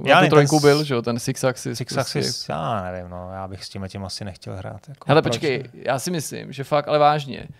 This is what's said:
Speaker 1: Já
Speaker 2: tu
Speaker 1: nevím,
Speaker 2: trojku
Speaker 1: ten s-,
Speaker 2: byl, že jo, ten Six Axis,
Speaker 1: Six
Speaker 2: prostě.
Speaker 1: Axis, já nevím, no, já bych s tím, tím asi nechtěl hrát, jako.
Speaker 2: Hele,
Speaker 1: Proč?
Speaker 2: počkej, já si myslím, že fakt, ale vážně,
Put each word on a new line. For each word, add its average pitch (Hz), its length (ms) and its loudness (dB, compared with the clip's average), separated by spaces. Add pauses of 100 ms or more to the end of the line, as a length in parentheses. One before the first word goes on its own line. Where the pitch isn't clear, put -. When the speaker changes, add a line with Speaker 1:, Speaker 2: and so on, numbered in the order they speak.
Speaker 1:
Já 139 120 6
Speaker 2:
tu 170 40 10
Speaker 1:
nevím, 185 100 6
Speaker 2:
trojku 147 260 8
Speaker 1:
ten 156 40 6
s-, - 20 4
Speaker 2:
byl, 143 220 6
že 143 100 -2
jo, 117 80 2
ten 117 180 -2
Six - 240 -4
Axis, 127 340 -2
Speaker 1:
Six - 160 -8
Speaker 2:
prostě. 135 260 -2
Speaker 1:
Axis, 131 300 -4
já 95 420 -4
nevím, 90 180 -10
no, 90 240 -12
já 95 140 -10
bych 92 180 -12
s - 40 -16
tím, 98 180 -10
tím 98 180 -10
asi 92 200 -10
nechtěl 101 300 -12
hrát, 104 340 -14
jako. - 180 -20
Speaker 2:
Hele, 147 140 6
Speaker 1:
Proč? - 120 -4
Speaker 2:
počkej, 127 300 -2 (100)
já 131 260 -4
si 180 120 -6
myslím, 120 400 -6
že 135 120 -10
fakt, 147 240 0
ale 151 120 2
vážně, 147 480 2 (120)